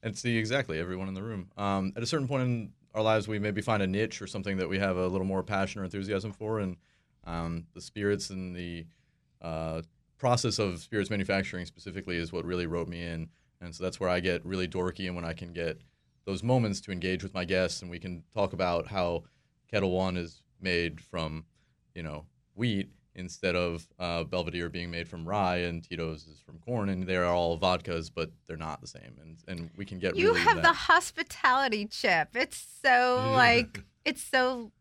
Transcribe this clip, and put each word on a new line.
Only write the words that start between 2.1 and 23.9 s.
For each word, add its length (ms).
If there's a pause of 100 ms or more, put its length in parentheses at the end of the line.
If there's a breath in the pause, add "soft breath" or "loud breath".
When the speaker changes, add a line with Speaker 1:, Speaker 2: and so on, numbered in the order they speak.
Speaker 1:
point 160
in 280 (220)
our 80
lives, 240
we 140
maybe 200
find 220
a 60
niche 340
or 60
something 300
that 100
we 100
have 200
a 100
little 180
more 160
passion 380
or 40
enthusiasm 480
for. 280
And, 160 (480)
um, 500
the 60
spirits 500
and 240
the, 320 (560)
uh, 400 (360)
process 400
of 220
spirits 300
manufacturing 560
specifically 500
is 160
what 140
really 200
wrote 220
me 140
in. 260 (320)
And 140
so 100
that's 160
where 80
I 120
get 260
really 200
dorky, 400
and 80
when 120
I 80
can 180
get 260 (460)
those 180
moments 400
to 80
engage 320
with 120
my 100
guests, 380
and 80
we 80
can 240 (120)
talk 200
about 320
how 380 (460 soft breath)
Kettle 200
One 260
is 240 (180)
made 440
from, 420 (500)
you 80
know, 220 (300)
wheat 340 (260)
instead 420
of, 300 (120)